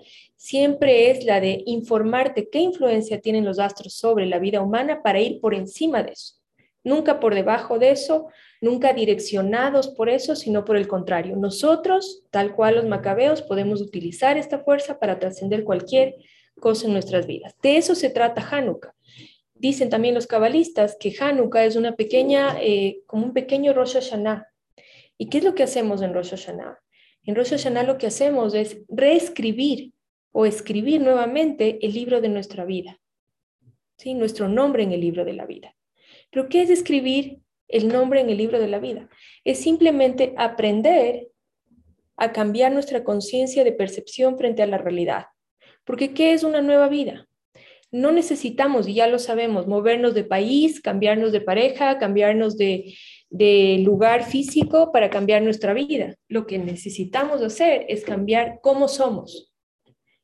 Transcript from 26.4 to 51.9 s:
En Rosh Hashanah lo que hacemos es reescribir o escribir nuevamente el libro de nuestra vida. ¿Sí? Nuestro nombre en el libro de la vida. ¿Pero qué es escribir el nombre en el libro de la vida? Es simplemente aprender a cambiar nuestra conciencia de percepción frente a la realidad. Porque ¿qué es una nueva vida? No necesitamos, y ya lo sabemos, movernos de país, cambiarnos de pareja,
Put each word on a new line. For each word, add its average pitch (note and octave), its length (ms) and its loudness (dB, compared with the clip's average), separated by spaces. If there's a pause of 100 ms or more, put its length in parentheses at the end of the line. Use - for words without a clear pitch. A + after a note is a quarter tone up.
En G#3 120 -6
Rosh B3 160 0
Hashanah C4 320 -2
lo C4 140 0
que A#3+ 100 -4
hacemos A#3+ 460 0
es G#3+ 360 -4
reescribir C4+ 1040 0 (400)
o A3 120 2
escribir G#3+ 540 0
nuevamente B3+ 840 0
el G#3+ 80 -4
libro A#3+ 260 -2
de A3 80 0
nuestra G3 380 -6
vida. F3+ 340 -8 (960)
¿Sí? C4 160 -10
Nuestro A3 360 -2
nombre B3 340 2
en F#3+ 80 -2
el F3 80 -2
libro E3+ 240 -2
de - 80 -6
la - 140 -12
vida. - 280 -18 (580)
¿Pero C4 180 -4
qué F4 140 4
es F4 60 2
escribir C#4 680 0 (300)
el A3 180 2
nombre B3+ 320 2
en B3 100 2
el G#3 80 0
libro A3+ 220 0
de A3 80 0
la G3+ 120 -4
vida? A#3+ 300 -10 (360)
Es C4 140 0
simplemente C4+ 760 2
aprender A#3 920 2 (880)
a A3+ 160 -2
cambiar A3 400 0
nuestra C#4 320 -4
conciencia B3+ 580 0
de A#3+ 80 2
percepción B3+ 680 -2
frente A#3 260 -2
a G#3 40 2
la G3 100 -2
realidad. F3 500 -4 (580)
Porque C4+ 280 -4
¿qué D#4+ 200 4
es D#4+ 100 0
una D4+ 180 0
nueva C#4+ 280 4
vida? C#4+ 400 -6 (640)
No B3+ 200 0
necesitamos, C#4 800 0
y G3+ 60 -6
ya A3+ 120 4
lo A#3+ 120 2
sabemos, A3+ 480 -2
movernos A3+ 460 2
de G#3 120 -2
país, C4+ 560 0
cambiarnos G#3+ 500 0
de G#3+ 80 2
pareja, B3+ 580 0